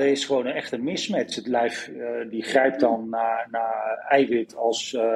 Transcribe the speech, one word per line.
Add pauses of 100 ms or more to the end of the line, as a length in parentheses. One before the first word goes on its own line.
is
gewoon
een
echte
mismatch.
Het
lijf,
eh,
die
grijpt
dan
naar,
naar
eiwit
als,
eh,